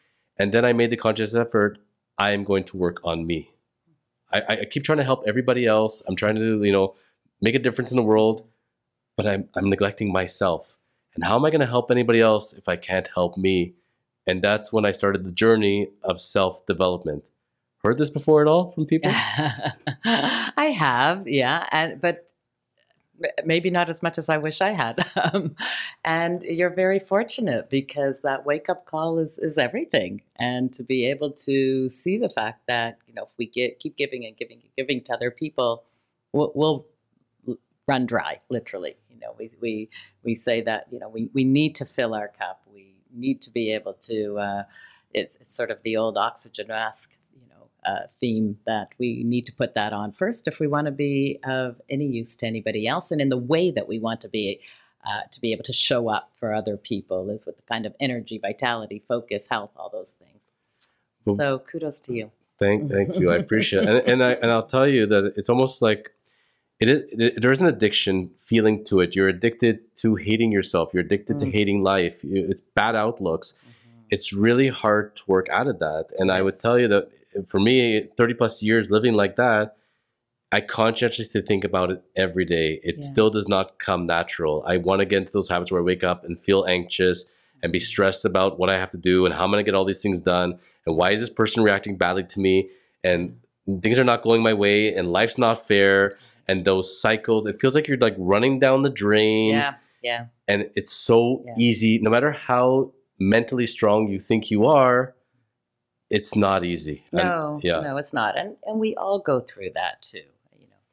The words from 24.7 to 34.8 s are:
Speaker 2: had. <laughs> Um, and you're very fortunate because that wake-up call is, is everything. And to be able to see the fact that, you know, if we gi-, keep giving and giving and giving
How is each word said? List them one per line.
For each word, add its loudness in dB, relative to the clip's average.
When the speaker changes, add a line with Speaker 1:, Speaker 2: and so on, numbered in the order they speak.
Speaker 2:
had. -2
<laughs> -12
Um, -4
and -2
you're 0
very 2
fortunate -2
because -2
that -4
wake-up -4
call -4
is, -4
is -6
everything. -2
And -4
to -12
be -2
able -4
to 0
see -4
the -2
fact -6
that, -2
you -20
know, -12
if -16
we -6
gi-, -4
keep -12
giving -6
and -20
giving -14
and -20
giving -4